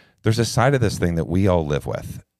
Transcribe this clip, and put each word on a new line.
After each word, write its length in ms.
There's 160
a 60
side 300
of 60
this 180
thing 180
that 100
we 220
all 180
live 200
with 360